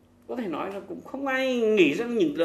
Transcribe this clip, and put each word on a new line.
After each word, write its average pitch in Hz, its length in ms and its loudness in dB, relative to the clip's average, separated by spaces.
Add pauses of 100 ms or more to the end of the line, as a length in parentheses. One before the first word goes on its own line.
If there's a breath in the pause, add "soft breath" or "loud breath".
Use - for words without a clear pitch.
(280)
có 233 80 -8
thể 240 120 -6
nói 165 260 -6
là 202 60 -8
cũng 175 220 -12
không 277 260 -8
ai 262 340 0
nghĩ 208 320 6
rằng 233 240 -2
những 156 260 2